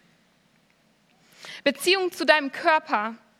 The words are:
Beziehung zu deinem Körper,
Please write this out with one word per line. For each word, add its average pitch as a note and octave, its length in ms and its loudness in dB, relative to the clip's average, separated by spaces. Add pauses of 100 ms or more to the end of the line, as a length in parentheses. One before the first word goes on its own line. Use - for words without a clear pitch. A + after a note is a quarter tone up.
(1600)
Beziehung F4+ 480 0
zu E4 140 -6
deinem D4 260 2
Körper, C#4+ 640 0 (240)